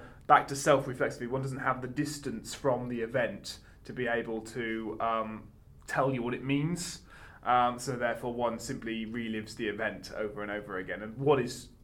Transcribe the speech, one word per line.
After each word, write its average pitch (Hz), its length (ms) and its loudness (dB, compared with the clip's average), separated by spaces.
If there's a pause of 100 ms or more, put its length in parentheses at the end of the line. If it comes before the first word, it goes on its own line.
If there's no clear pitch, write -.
(280)
back 139 220 10
to 139 60 -2
self-reflexivity, 131 760 2
one 131 120 0
doesn't 131 180 -4
have 131 220 2
the 127 60 -6
distance 123 640 -4
from 123 360 2
the 120 100 -2
event 113 580 -2 (280)
to 117 80 -10
be 120 120 -2
able 113 360 0
to, 113 580 -4
um, 110 440 0 (440)
tell 135 240 2
you 123 120 0
what 120 100 0
it - 100 -6
means. 147 580 0 (440)
Um, 123 320 6
so 127 140 -4
therefore 120 420 0
one 117 240 0
simply 113 480 -4
relives 110 480 -4
the 113 140 -2
event 101 500 -2
over 104 240 -4
and 104 80 -6
over 101 300 -4
again. 92 240 -6
And 110 120 -10
what 139 240 6
is - 280 -4 (160)